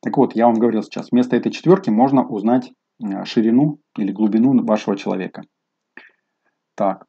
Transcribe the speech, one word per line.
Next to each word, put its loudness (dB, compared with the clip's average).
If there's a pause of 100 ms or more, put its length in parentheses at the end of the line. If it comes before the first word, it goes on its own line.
Так -6
вот, 2
я 2
вам 4
говорил 0
сейчас, -12
вместо 2
этой -2
четверки 2
можно 2
узнать, -2 (280)
э, -8
ширину 0 (180)
или -4
глубину 2
вашего -2
человека. -8 (1300)
Так. -4